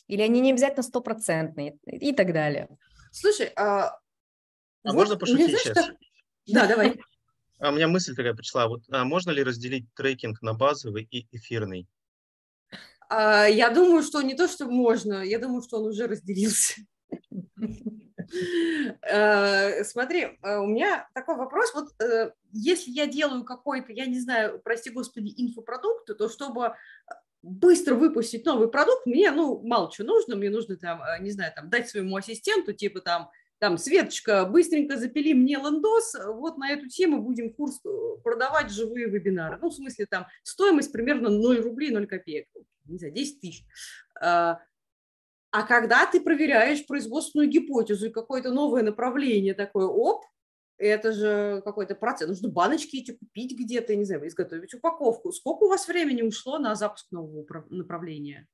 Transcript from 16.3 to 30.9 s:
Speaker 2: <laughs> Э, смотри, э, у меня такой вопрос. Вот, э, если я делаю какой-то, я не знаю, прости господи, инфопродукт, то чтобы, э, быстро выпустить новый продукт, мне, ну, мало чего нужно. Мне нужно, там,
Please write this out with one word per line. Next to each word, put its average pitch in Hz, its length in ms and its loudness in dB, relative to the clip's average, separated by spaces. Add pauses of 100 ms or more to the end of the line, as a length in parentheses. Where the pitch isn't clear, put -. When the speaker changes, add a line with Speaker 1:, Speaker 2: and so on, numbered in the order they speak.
Speaker 2:
<laughs> - 1040 -12 (880)
Э, 202 840 2
смотри, 254 580 -4
э, 202 160 -4
у 202 100 -2
меня 277 460 0
такой 269 220 -6
вопрос. 277 380 -2
Вот, 294 160 -8 (120)
э, 226 300 0 (200)
если 254 400 0
я 294 160 -2
делаю 262 360 -2
какой-то, 254 480 -8
я 240 140 -8
не 254 140 -4
знаю, 240 440 -2
прости 233 260 -4
господи, 226 480 -10
инфопродукт, 247 680 -4 (120)
то 220 120 -2
чтобы, 247 380 -8
э, 220 40 -6 (680)
быстро 269 540 4
выпустить 233 500 2
новый 240 240 4
продукт, 311 360 4
мне, 302 260 4
ну, 285 320 0
мало 220 280 0
чего 208 160 -10
нужно. 359 280 2
Мне 202 140 -2
нужно, 208 280 -4
там, 170 260 -8